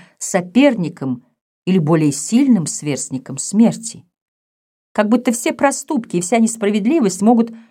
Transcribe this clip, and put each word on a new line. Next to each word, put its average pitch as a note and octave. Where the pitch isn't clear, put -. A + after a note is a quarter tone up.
соперникам F3+
или F#3
более D#3
сильным A3+
сверстникам C3+
смерти? -
Как G#3
будто A#3+
все D4+
проступки C#4
и -
вся A3+
несправедливость G#3+
могут A3+